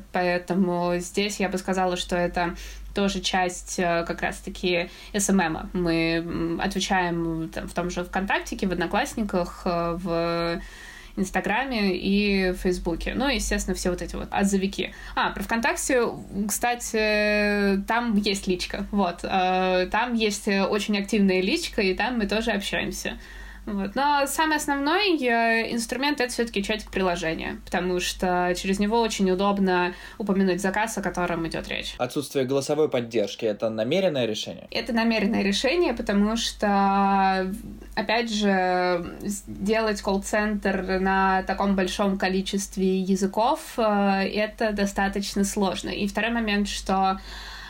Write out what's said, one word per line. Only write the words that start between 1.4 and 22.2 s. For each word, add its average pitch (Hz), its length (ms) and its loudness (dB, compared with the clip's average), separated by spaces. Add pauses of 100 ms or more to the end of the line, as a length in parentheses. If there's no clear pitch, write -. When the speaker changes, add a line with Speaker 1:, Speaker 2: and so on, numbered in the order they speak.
Speaker 1:
бы 190 100 -2
сказала, 185 360 0
что 175 200 -4
это 175 400 0 (400)
тоже 196 260 0
часть, 180 560 -2
э, 170 300 2
как 170 160 -6
раз-таки 180 640 -2 (240)
S 202 160 0
M 196 120 6
M. 160 320 -2
Мы, 165 420 2
м, 170 440 -2
отвечаем 170 920 0
там - 140 -8
в - 60 -14
том 175 180 -2
же 175 120 -4
ВКонтактике, 202 640 -2
в 180 40 0
Одноклассниках, 185 960 -2
э, 170 360 0
в 170 600 -2 (580)
Инстаграме 202 760 0
и 196 540 2
в 180 60 -6
Фейсбуке. 180 580 -2
Ну, 233 120 0
естественно, 208 480 0
все 185 140 -2
вот 180 140 -2
эти 160 120 -8
вот - 160 -8
отзывики. 196 600 0 (220)
А, 226 160 0
про - 100 -6
ВКонтакте, 240 600 2 (440)
кстати, 208 1400 2
там 233 280 2
есть 202 320 2
личка. 190 440 -2
Вот. 180 320 2
Э, 185 680 2
там 240 220 0
есть, 214 340 0
э, 196 160 4
очень 208 340 0
активная 196 440 4
личка, 247 400 0
и 190 140 2
там 226 240 0
мы 202 80 0